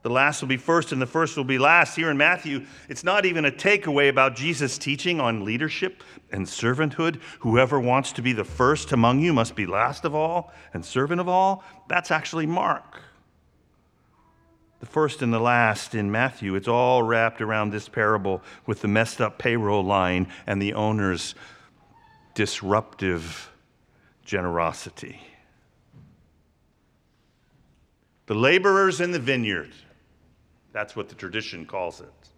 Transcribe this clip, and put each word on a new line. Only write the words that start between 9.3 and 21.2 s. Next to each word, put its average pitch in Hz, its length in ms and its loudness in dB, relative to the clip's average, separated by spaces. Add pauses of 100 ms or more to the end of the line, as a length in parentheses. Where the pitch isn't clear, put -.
must 113 240 2
be 107 80 -2
last 107 400 -2
of 151 100 -2
all 160 380 -2 (220)
and 90 100 -8
servant 151 380 -2
of 175 60 -4
all." 190 360 2 (240)
That's 175 220 -2
actually 160 340 -2
Mark. - 560 -4 (1800)
The 120 60 -16
first 151 360 -2
and 117 100 0
the 113 80 2
last 117 540 2
in 104 160 -2
Matthew, 110 440 -2
it's 98 140 -2
all 123 340 2
wrapped 113 380 0
around 107 300 -2
this 104 180 -8
parable 104 540 0 (240)
with 107 160 -6
the 104 60 0
messed 110 340 0
up 107 160 -4
payroll 104 440 0
line 92 440 2 (200)
and 101 140 -2
the 101 140 -2
owner's 107 600 -2 (1000)